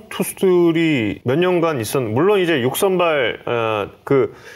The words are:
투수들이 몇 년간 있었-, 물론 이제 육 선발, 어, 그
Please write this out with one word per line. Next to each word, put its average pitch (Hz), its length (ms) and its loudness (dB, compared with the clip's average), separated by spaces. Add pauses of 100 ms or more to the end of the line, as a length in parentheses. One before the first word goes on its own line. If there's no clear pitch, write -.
투수들이 165 1120 0
몇 131 160 0
년간 170 420 0
있었-, 131 220 -4
물론 160 380 0
이제 165 220 0
육 131 140 -2
선발, 170 720 0
어, 110 420 -2 (160)
그 131 300 0 (220)